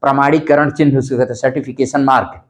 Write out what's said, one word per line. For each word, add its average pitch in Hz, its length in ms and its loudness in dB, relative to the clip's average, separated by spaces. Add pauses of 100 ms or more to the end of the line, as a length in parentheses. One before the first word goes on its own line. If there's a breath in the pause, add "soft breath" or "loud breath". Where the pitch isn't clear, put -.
प्रमाणीकरण 143 720 2
चिन्ह 139 280 2
उसको 131 180 -4
कहते 123 160 -2
हैं, 117 60 -8
सर्टिफिकेशन 135 640 -2
मार्क। 131 500 0